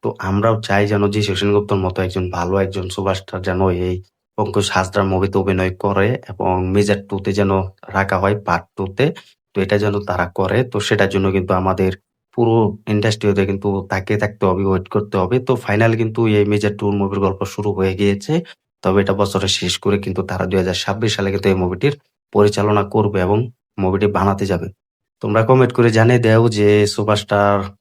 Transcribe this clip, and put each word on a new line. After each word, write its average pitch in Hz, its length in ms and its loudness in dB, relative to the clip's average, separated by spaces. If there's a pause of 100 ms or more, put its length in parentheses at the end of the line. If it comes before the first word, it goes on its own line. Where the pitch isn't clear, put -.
তো 110 40 -4 (120)
আমরাও 101 420 0
চাই 101 260 0
যেন 104 200 0
যে 104 140 0
সেশনগুপ্তর 101 560 0
মতো 92 240 -2
একজন 92 280 -2
ভালো 87 280 -4
একজন 95 320 -2
সুপারস্টার 95 520 -4
যেন 92 200 -2 (160)
এই 90 180 -4 (420)
পঙ্কজ 98 320 -2
হাজরার 95 360 0
মুভিতে 98 320 0
অভিনয় 92 400 0
করে 98 300 0 (200)
এবং 92 260 -4 (140)
মেজর 101 380 0
টু 101 140 -8
তে 98 140 -4
যেন 98 180 2 (380)
রাখা 98 280 0
হয় 98 260 2
পার্ট 87 280 -2
টু - 160 -8
তে। 101 180 0 (500)
তো - 60 -2
এটা 98 160 0
যেন 101 240 0
তারা 90 320 -4
করে। 98 300 0
তো 123 160 -6
সেটার 101 300 0
জন্য 95 220 0
কিন্তু 92 220 0
আমাদের 95 380 0 (460)
পুরো 117 180 2 (320)
ইন্ডাস্ট্রি 107 400 0
হতে 98 180 2
কিন্তু 98 220 -4 (200)
তাকিয়ে 98 320 -2
থাকতে 104 260 -4
হবে, 92 180 0
ওয়েট 95 260 0
করতে 104 280 -4
হবে। 92 220 0
তো 123 160 -4
ফাইনাল 107 400 0
কিন্তু 110 320 -2
এই 104 180 4
মেজর 104 300 0
টু 104 160 -6
মুভির 98 280 -2
গল্প 95 260 -2
শুরু 104 260 -6
হয়ে 95 240 0
গিয়েছে। 101 380 0 (500)
তবে 95 160 2
এটা 98 140 0
বছরের 98 400 -2
শেষ 90 240 -4
করে 101 220 0
কিন্তু 95 240 -4
তারা 92 220 -4
দুই 92 140 0
হাজার 90 180 0
ছাব্বিশ 104 360 -2
সালে 98 180 -2
কিন্তু 98 180 -2
এই 92 80 2
মুভিটির 92 360 0 (400)
পরিচালনা 104 560 2
করবে 104 320 0
এবং 95 160 2 (400)
মুভিটি 98 300 0
বানাতে 98 380 0
যাবে। 92 220 -2 (540)
তোমরা 110 240 0
কমেন্ট 127 280 4
করে 117 180 4
জানিয়ে 113 280 4
দাও 113 300 4
যে 104 200 2 (180)
সুপারস্টার 101 680 2 (260)